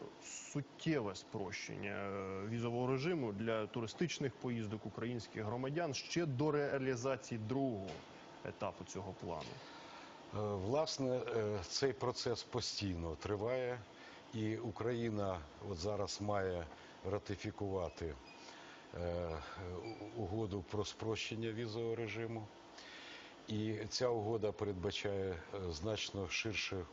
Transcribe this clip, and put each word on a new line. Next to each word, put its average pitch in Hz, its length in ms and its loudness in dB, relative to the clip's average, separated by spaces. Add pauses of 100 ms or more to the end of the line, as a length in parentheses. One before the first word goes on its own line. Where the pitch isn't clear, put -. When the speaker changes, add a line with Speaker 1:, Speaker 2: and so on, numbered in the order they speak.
(240)
Speaker 1:
суттєве - 920 0
спрощення, 101 760 -4
е, 98 560 -2
візового 120 400 2
режиму 135 460 4
для 110 340 2
туристичних 123 680 0
поїздок 110 500 0
українських 110 580 -2
громадян 135 500 2
ще - 320 2
до 147 260 4
реалізації 131 960 4
другого 120 400 2 (580)
етапу 92 380 -2
цього 92 380 -4
плану? 85 220 -2
Speaker 2:
Е, - 1120 -4
власне, 127 640 2 (160)
е, 104 300 4
цей 135 260 4
процес 120 500 2
постійно 87 720 0
триває, 120 640 2 (540)
і 110 240 2
Україна 110 800 2 (300)
от 92 80 0
зараз 101 440 0
має 95 440 4 (460)
ратифікувати, 95 1040 0 (800)
е, 87 340 0 (880)
у-, 113 40 -2
угоду 98 500 0
про 104 140 2
спрощення 110 640 -2
візового 113 440 0
режиму. 113 520 -2 (1000)
І 107 280 2 (140)
ця 127 200 4
угода 107 420 4
передбачає, 98 800 2
е, 85 60 0 (340)
значно 98 580 0
ширше 101 640 0